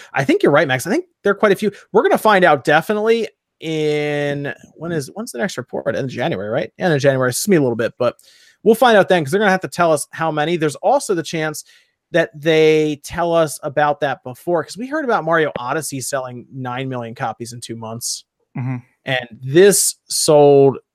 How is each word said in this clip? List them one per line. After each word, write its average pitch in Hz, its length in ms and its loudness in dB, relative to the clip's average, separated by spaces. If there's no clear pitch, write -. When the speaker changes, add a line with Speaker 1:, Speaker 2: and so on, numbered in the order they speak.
Speaker 1:
I 135 100 0
think 359 180 0
you're 175 100 0
right, 151 160 4
Max. 131 180 -2
I 170 40 -4
think 320 140 -2
there 202 100 0
are 196 40 -6
quite 202 160 4
a - 40 0
few. 214 140 -2
We're 220 100 4
gonna 370 140 2
find 190 300 4
out 151 180 2
definitely 208 640 0
in, 147 920 -4
when 165 160 -10
is, 151 240 -4
when's 226 180 -10
the 240 60 -10
next 214 180 -4
report? - 380 -6
In 135 140 -4
January, 117 400 -6
right? 127 300 -4
End 180 140 0
of 143 80 0
January. 131 300 2
It's - 160 -6
me 196 100 4
a 156 40 4
little 123 160 0
bit, 113 200 -4
but 120 200 -2
we'll 220 120 4
find 226 220 4
out 185 120 6
then, 180 160 2
'cause 131 60 -8
they're 185 100 0
gonna 208 100 2
have 185 100 2
to 156 80 -8
tell 170 240 0
us 143 180 -2
how 160 200 -4
many. 156 260 -2
There's 147 200 -2
also 240 380 -2
the 165 80 -2
chance 156 420 -6
that 165 280 0
they 156 640 2
tell 170 320 -4
us 160 280 0
about 147 380 0
that 139 220 -4
before, 156 400 -4
'cause - 140 -14
we 233 100 -12
heard 294 180 -6
about 196 200 -2
Mario 160 340 0
Odyssey 135 420 -6
selling 127 520 -8
nine 127 360 -8
million 120 260 -8
copies 117 380 -10
in 120 80 -16
two 117 160 -12
months. 113 480 -12
Speaker 2:
Mm-hmm. 127 200 -6
Speaker 1:
And 127 220 -4
this 180 540 4
sold, 143 720 6